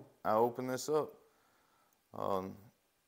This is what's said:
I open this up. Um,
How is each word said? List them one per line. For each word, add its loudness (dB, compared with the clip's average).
I 2
open 2
this -4
up. 0
Um, -2